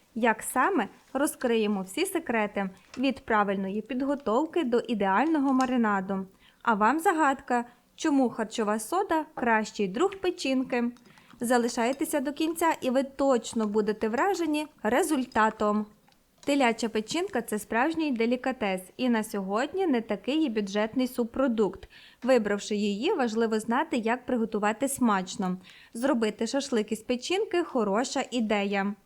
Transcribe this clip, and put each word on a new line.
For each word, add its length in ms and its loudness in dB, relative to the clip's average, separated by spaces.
Як 280 0
саме? 440 0
Розкриємо 680 0
всі 240 -4
секрети 640 -2
від 280 -2
правильної 560 0
підготовки 840 0
до 160 2
ідеального 760 2
маринаду. 760 0
А 100 4
вам 260 4
загадка, 680 2
чому 340 2
харчова 500 -2
сода 460 0
кращий 520 0
друг 280 0
печінки? 760 -2
Залишайтеся 800 0
до 140 -4
кінця, 480 0
і 80 -2
ви 140 2
точно 640 0
будете 420 0
вражені 580 0
результатом. 1000 2
Теляча 440 2
печінка — 520 -2
це 180 -4
справжній 520 0
делікатес, 720 0
і 120 0
на 140 2
сьогодні 640 -2
не 140 2
такий 440 -2
і 40 0
бюджетний 580 -2
субпродукт. 840 -2
Вибравши 520 2
її, 380 0
важливо 460 0
знати, 380 0
як 280 -2
приготувати 640 0
смачно. 680 0
Зробити 540 0
шашлик 440 -2
із 80 -4
печінки — 640 -2
хороша 680 -2
ідея. 640 0